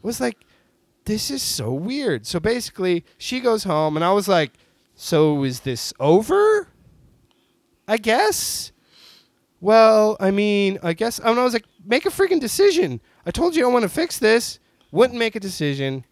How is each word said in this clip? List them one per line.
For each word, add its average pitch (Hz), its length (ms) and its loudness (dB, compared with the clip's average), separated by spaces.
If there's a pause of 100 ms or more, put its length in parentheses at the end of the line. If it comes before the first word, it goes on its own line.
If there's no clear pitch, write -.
I - 40 -8
was 226 140 -6
like, 240 180 -4 (640)
"This 214 260 -4
is 269 120 -6
so 117 300 -6
weird." 180 540 -4
So 175 140 -4
basically, 185 640 -2 (140)
she 254 220 -8
goes 233 240 0
home, 156 320 0
and 160 80 -2
I 180 80 2
was 202 160 0
like, 165 240 2 (420)
"So 147 500 0
is 123 160 -4
this - 380 -6
over? 339 720 2 (1200)
I 214 80 0
guess." 233 760 0 (880)
"Well, 220 580 6
I 190 120 2
mean, 202 500 0
I 170 100 -2
guess." 220 260 -4
And 233 200 0
I 247 60 2
was 247 100 2
like, 226 120 -4 (180)
"Make 233 200 0
a 403 60 -2
freaking 370 300 0
decision. 285 600 2 (240)
I 175 60 -6
told 330 260 0
you 320 80 2
I 247 80 2
wanna 233 160 2
fix 330 300 -4
this." 226 400 2 (320)
Wouldn't 247 280 2
make 226 180 -2
a 214 40 -8
decision. 139 720 -6